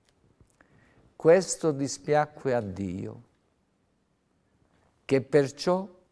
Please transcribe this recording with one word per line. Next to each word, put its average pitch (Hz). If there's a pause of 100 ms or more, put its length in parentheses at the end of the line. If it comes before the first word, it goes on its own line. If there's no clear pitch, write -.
(1160)
"Questo 170
dispiacque 143
a 120
Dio, 101 (1800)
che 135
perciò 165 (240)